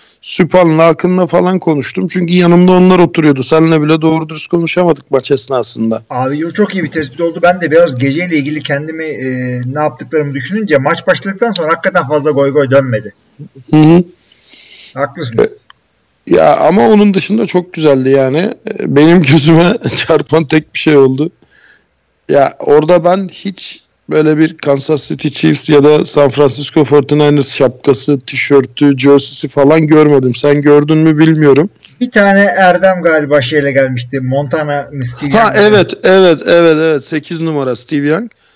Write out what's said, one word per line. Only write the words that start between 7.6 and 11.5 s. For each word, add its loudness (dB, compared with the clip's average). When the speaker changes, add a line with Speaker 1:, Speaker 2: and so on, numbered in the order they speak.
Speaker 2:
de -4
biraz 2
geceyle -4
ilgili -4
kendimi, -8
e, -8
ne -6
yaptıklarımı -4
düşününce -4
maç -2
başladıktan -2